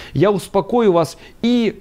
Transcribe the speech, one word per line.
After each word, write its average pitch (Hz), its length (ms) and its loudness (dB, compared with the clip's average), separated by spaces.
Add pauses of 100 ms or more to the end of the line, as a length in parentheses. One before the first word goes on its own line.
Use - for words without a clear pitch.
(120)
я 175 200 2
успокою 196 600 0
вас, 170 240 -2 (260)
и 233 380 0